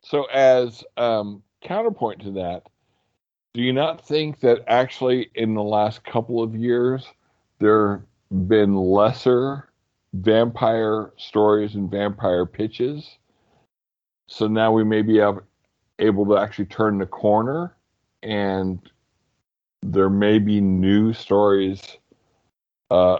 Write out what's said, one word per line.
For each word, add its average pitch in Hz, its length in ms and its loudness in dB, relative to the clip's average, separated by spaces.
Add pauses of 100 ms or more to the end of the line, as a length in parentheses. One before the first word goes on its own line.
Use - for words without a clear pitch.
So 147 180 -4
as, 127 580 2 (140)
um, 107 440 -2 (200)
counterpoint 175 600 -6
to 101 120 -12
that, 90 280 -6 (920)
do 120 80 -4
you 127 100 0
not 160 320 -4
think 151 360 -4
that 117 260 2
actually 127 680 0
in 110 220 -2
the 104 80 -4
last 107 400 -2
couple 117 400 -4
of 113 120 -8
years 123 520 -2 (500)
there 104 460 2 (260)
have 95 180 -2
been 104 280 4
lesser 123 920 0 (460)
vampire 110 1040 0
stories 104 560 0
and 101 160 -6
vampire 101 560 -2
pitches? 123 720 -8 (1120)
So - 180 -4
now 110 260 2
we 110 120 4
may 107 180 0
be 107 180 2
ab-, 101 240 0 (540)
able 104 300 0
to 104 100 2
actually 104 280 -4
turn 107 340 -2
the 92 80 -4
corner, 123 680 -2 (460)
and 95 580 -4 (1040)
there 98 300 0
may 104 260 2
be 104 240 0
new 98 520 2
stories, 98 840 0 (960)
uh, 90 280 4